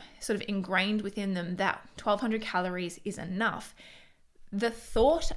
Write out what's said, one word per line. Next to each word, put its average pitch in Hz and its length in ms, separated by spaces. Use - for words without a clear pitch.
sort 208 200
of - 60
ingrained 196 540
within 196 320
them 175 240
that - 280
twelve 208 240
hundred 220 200
calories 180 640
is 190 140
enough, 185 580
the 226 180
thought 277 640